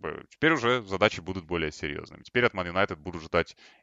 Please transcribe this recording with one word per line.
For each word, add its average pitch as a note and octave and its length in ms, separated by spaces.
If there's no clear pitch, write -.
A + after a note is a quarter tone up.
бы, D#2 300
теперь - 220
уже B2 300
задачи F#2+ 380
будут F#2 240
более D#2+ 260
серьезными. D2+ 540
Теперь B2 220
от - 80
Ман F#2 120
Юнайтед F#2 320
буду E2 220
ждать D#2+ 360